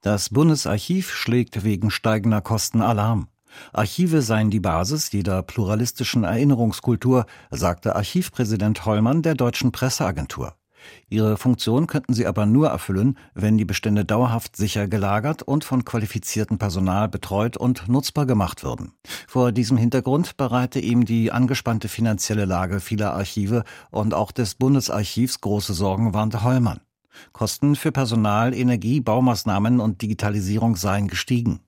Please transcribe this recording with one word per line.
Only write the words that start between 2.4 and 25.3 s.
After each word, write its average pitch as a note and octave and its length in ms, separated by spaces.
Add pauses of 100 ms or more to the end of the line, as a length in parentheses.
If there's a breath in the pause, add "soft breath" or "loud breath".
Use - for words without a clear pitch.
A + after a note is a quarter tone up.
Kosten A2 400
Alarm. G#2+ 460 (460 loud breath)
Archive D#3+ 480
seien A2 300
die G#2+ 80
Basis F#2 520
jeder F#2+ 300
pluralistischen A2 840
Erinnerungskultur, A#2+ 1000 (240 loud breath)
sagte F2 460
Archivpräsident G#2+ 920
Hollmann A2+ 380
der D#3+ 100
Deutschen B2 380
Presseagentur. - 840 (540 loud breath)
Ihre G#2+ 260
Funktion B2+ 520
könnten C3+ 260
sie A2+ 120
aber G2+ 200
nur C3+ 240
erfüllen, G2+ 480 (160 loud breath)
wenn G#2+ 240
die G#2+ 80
Bestände G#2 400
dauerhaft A#2 500
sicher G#2 320
gelagert G#2 560
und C#3+ 220
von B2+ 180
qualifiziertem G#2+ 760
Personal F#2+ 520
betreut G2+ 480
und B2 320
nutzbar C#3+ 360
gemacht G#2+ 380
würden. - 300 (340 loud breath)
Vor B2 240
diesem A#2 260
Hintergrund B2+ 600
bereite B2+ 420
ihm A#2+ 240
die A2+ 300
angespannte A#2+ 560
finanzielle G#2+ 560
Lage F#2 340
vieler G#2 340
Archive G#2+ 520 (260 loud breath)
und G#2+ 220
auch G2 180
des A2 240
Bundesarchivs B2+ 840